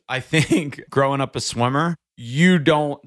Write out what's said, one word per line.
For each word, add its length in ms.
I 100
think 680
<laughs> 40
growing 320
up 140
a 60
swimmer, 540
you 380
don't, 480